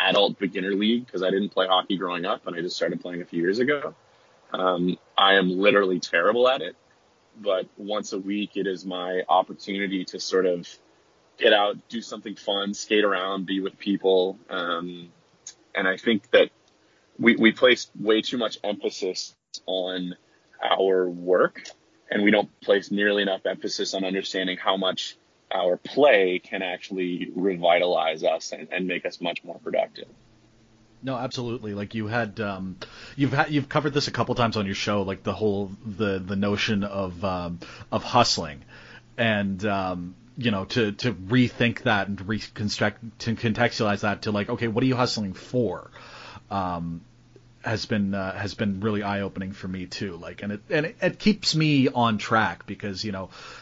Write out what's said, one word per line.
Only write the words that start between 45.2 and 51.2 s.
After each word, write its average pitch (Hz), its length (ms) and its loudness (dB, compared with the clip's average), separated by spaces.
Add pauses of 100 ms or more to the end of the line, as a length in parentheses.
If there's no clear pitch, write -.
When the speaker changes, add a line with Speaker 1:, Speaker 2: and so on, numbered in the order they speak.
Speaker 2:
for? 98 580 -4 (580)
Um, 87 520 -4 (640)
has 110 220 -4
been, 101 280 0
uh, 95 240 -4
has 101 160 -6
been 98 260 -2
really 104 220 0
eye-opening 98 500 -4
for 101 160 -12
me 92 200 -6
too. 92 300 -8
Like, 85 260 -14
and 104 100 -4
it, 104 160 -8
and 160 180 0
it, - 140 -12
it 180 180 0